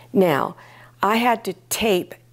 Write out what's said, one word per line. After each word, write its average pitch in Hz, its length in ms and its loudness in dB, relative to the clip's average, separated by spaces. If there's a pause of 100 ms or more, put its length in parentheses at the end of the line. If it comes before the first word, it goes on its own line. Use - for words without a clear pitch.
(120)
Now, 156 440 2 (460)
I 208 140 2
had 233 280 0
to 185 100 -8 (160)
tape 208 440 -2 (180)